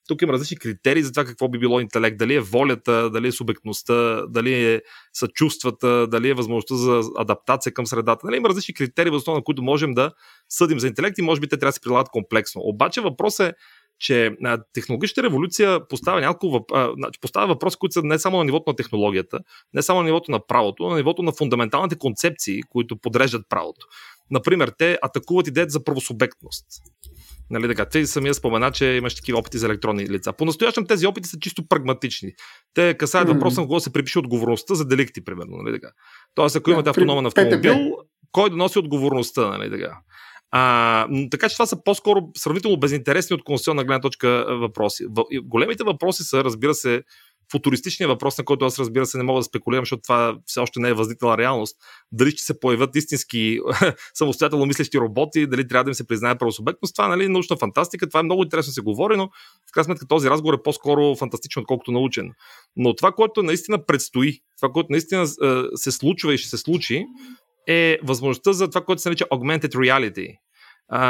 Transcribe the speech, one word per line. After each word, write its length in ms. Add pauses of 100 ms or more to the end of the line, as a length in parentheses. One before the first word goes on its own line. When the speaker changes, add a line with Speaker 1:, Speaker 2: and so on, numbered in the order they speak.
Speaker 1:
Тук 140
има 100
различни 240
критерии 460
за 100
това 120
какво 240
би 100
било 220
интелект, 380
дали 160
е 60
волята, 680
дали 180
е 40
субектността, 960
дали 360
е, 160 (320)
са 160
чувствата, 800
дали 240
е 40
възможността 400
за 260 (180)
адаптация 560
към 120
средата. 400
Нали, 100
има 120
различни 260
критерии, 360
въз 100
основа 180
на 60
които 180
можем 320
да 180 (360)
съдим 320
за 60
интелект 320
и 40
може 180
би 80
те 80
трябва 120
да 40
се 80
прилагат 280
комплексно. 560
Обаче 360
въпрос 400
е, 140 (440)
че, 460
а, 140 (140)
технологичната 500
революция 640
поставя 320
няколко 280
въп-, 240
а, 220
значи, 260
поставя 260
въпроси, 320
които 140
са 100
не 160
само 200
на 60
нивото 220
на 100
технологията, 640 (360)
не 80
само 180
на 40
нивото 260
на 160
правото, 360
но 80
на 60
нивото 260
на 100
фундаменталните 640
концепции, 640
които 340
подреждат 520
правото. 380 (440)
Например, 480
те 240
атакуват 440
идеята 240
за 140
правосубектност. 800 (840)
Нали 180
така, 160
ти 220
самия 280
спомена, 380
че 140
имаш 280
такива 240
опити 200
за 80
електронни 420
лица. 240
По-настоящем 540
тези 200
опити 220
са 100
чисто 300
прагматични. 640 (420)
Те 200
касаят 340
Speaker 2:
Мгм. 80
Speaker 1:
въпроса 240
на 60
кого 140
се 120
припише 260
отговорността 560
за 100
деликти, 400
примерно. 320
Нали 180
така? 180 (420)
Тоест, 220
ако 80
Speaker 2:
Да, 80
Speaker 1:
имате 120
Speaker 2:
при 80
Speaker 1:
автономен 320
Speaker 2:
П 60
Т 40
П. 120
Speaker 1:
автомобил, 500 (360)
кой 180
да 60
носи 220
отговорността, 680
нали 220
така? 280 (520)
А, 100 (500)
м, 200
така 180
че 60
това 120
са 180
по-скоро 360 (160)
сравнително 420
безинтересни 560
от 100
конституционна 400
гледна 160
точка, 480
а, 60
въпроси. 520
В-, 240
и 80
големите 460
въпроси 380
са, 220
разбира 300
се, 280 (500)
футуристичният 560
въпрос, 300
на 60
който 200
аз, 140
разбира 280
се, 120
не 60
мога 160
да 40
спекулирам, 380
защото 200
това 340 (100)
все 140
още 200
не 80
е 60
възникнала 440
реалност. 380 (360)
Дали 180
ще 120
се 180
появят 360
истински 640 (280)
<laughs> 280
самостоятелно 520
мислещи 320
роботи, 480
дали 220
трябва 160
да 60
им 40
се 120
признае 320
правосубектност, 560
това, 140
нали, 200
научна 280
фантастика, 520
това 120
е 20
много 200
интересно 280
да 40
се 60
говори, 360
но 100 (420)
в 40
крайна 120
сметка 220
този 240
разговор 240
е 100
по-скоро 520
фантастичен, 440
отколкото 320
научен. 380 (460)
Но 180
това, 180
което 300
наистина 440
предстои, 520 (180)
това, 160
което 180
наистина, 320 (180)
а, 240 (100)
се 160
случва 440
и 40
ще 100
се 100
случи, 460 (640)
е 360
възможността 500
за 160
това, 160
което 180
се 60
нарича 160
augmented 440
reality. 680 (520)
А, 220